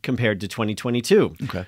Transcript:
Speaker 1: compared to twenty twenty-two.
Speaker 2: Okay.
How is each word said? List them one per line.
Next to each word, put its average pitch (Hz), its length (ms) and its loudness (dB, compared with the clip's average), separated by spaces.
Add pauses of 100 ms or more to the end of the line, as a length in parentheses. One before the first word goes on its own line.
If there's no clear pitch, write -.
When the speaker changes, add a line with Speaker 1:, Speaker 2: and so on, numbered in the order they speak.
Speaker 1:
compared 117 380 0
to 101 60 -4
twenty 107 280 -4
twenty-two. 120 600 2 (100)
Speaker 2:
Okay. 92 220 -6